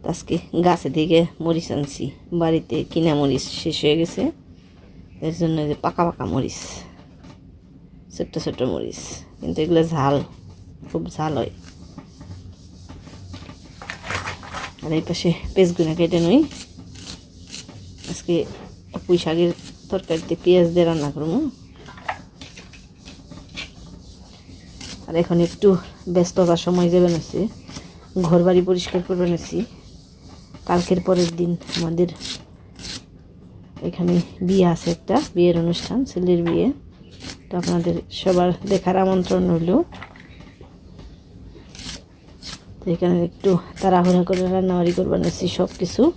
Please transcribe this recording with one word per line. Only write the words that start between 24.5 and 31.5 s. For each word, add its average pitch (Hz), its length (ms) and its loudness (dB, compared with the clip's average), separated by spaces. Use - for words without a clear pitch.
আর 160 160 -10
এখন 170 160 2
একটু 202 200 4
ব্যস্ততার 175 520 4
সময় 180 280 4
যাবেন 180 240 6
হচ্ছে, - 220 -6
ঘর 170 200 6
বাড়ি 180 140 6
পরিষ্কার 180 380 0
করবেন 180 280 0
হচ্ছে। 165 220 -4
কালকের 180 380 2
পরের 180 240 4
দিন 175 100 0